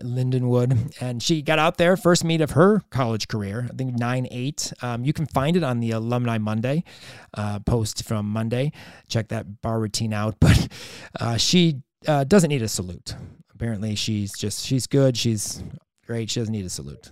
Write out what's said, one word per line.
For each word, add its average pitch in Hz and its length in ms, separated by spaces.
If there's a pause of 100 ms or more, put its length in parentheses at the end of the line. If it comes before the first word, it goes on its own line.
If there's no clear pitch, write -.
Lindenwood. 123 960
And 123 200
she 160 220
got 156 160
out 160 200
there, 175 180
first 175 260
meet 165 180
of 151 120
her 190 380
college 113 360
career, 107 420
I 123 60
think 123 240
nine 123 320
eight. 127 420 (100)
Um, 120 220
you 151 80
can 156 140
find 147 300
it 170 80
on 123 160
the 117 100
Alumni 117 480
Monday, 110 460 (500)
uh, 104 240
post 113 460
from 104 260
Monday. 113 400 (380)
Check 110 220
that 107 320
bar 113 180
routine 110 320
out. 107 280
<laughs> - 0
But, - 280 (500)
uh, 117 200
she, 165 440 (240)
uh, 143 160
doesn't 147 280
need 139 120
a 110 60
salute. - 480 (360)
Apparently, 110 440
she's 104 420
just, - 260
she's 131 220
good. 135 300
She's - 480 (420)
great. 113 240
She - 80
doesn't 110 140
need 101 140
a 87 40
salute. 69 420